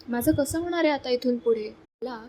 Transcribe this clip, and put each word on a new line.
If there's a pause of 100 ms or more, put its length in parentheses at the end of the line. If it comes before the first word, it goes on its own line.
माझं
कसं
होणार
आहे
आता
इथून
पुढे?
मला